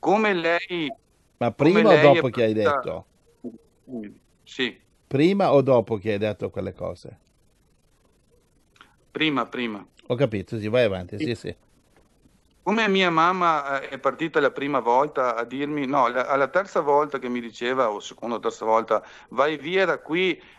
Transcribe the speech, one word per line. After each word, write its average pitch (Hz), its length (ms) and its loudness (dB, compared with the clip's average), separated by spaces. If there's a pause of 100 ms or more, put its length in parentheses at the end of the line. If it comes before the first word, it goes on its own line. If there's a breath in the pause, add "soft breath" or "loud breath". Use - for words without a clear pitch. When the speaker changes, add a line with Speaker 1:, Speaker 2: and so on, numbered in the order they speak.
Speaker 1:
Come 202 340 0
lei, 170 580 -4 (440)
Speaker 2:
ma 117 160 -2
Speaker 1:
come 143 180 4
Speaker 2:
prima 208 180 4
o 190 40 8
Speaker 1:
lei 147 80 8
è 143 140 8
Speaker 2:
dopo 156 140 2
che 120 140 -2
hai 110 120 2
Speaker 1:
partita 113 500 -2 (800)
Speaker 2:
detto? 110 340 -14 (240)
Speaker 1:
Sì. 120 340 -8 (300)
Speaker 2:
Prima 165 460 4
o 139 100 6
dopo 120 340 2
che 104 160 -4
hai 101 60 -2
detto 104 320 -4
quelle 95 240 -8
cose? - 440 -12 (1900 soft breath)
Speaker 1:
Prima, 143 340 -2
prima. 113 400 -8 (220)
Speaker 2:
Ho 123 80 -4
capito, 113 420 -4
sì, 104 80 -6
vai 120 180 2
avanti, 95 340 -4
Speaker 1:
Sì. 104 80 -6
Speaker 2:
sì, 117 100 -4
sì. - 200 -12 (1040)
Speaker 1:
Come 214 260 0
mia 190 220 2
mamma, 160 680 2
eh, 139 80 -10
è 135 100 -10
partita 147 400 -2
la 135 120 4
prima 139 300 -4
volta 127 540 0
a 117 100 -4
dirmi, 143 420 -6
no, 131 220 2
la, 123 180 -2
alla 139 220 0
terza 190 320 -2
volta 147 380 2
che 127 100 -8
mi 123 120 -4
diceva, 120 500 -2
o 101 100 -6
seconda - 360 -8
o 104 40 -10
terza 110 240 -6
volta, 110 380 2 (280 loud breath)
"Vai 147 260 0
via 180 300 -2
da 147 120 -2
qui, 170 420 -4 (180 loud breath)